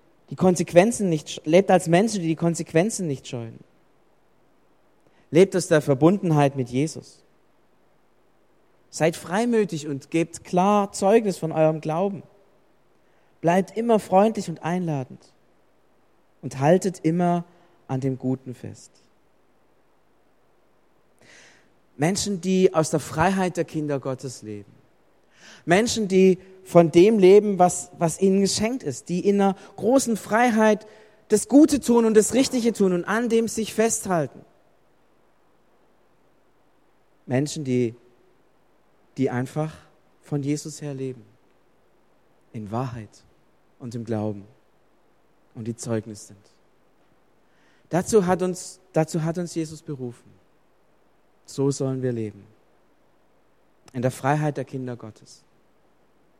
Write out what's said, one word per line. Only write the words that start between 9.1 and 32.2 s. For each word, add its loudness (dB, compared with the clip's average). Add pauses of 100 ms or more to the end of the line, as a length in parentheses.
freimütig -2
und -10
gebt -4
klar 0
Zeugnis 2
von -6
eurem 2
Glauben. -6 (1160)
Bleibt 0
immer 0
freundlich 0
und -12
einladend -6 (1080)
und -12
haltet 2
immer 0 (420)
an -4
dem -4
Guten -6
fest. -16 (3000)
Menschen, -2
die 2
aus 2
der -2
Freiheit -2
der -2
Kinder -6
Gottes -10
leben. -14 (880)
Menschen, 0
die 6 (280)
von 4
dem 6
leben, 6
was, 0
was -2
ihnen 2
geschenkt -2
ist, -10
die -4
in 2
einer 2 (220)
großen 0
Freiheit 2 (440)
das 0
Gute 6
tun 2
und 2
das 4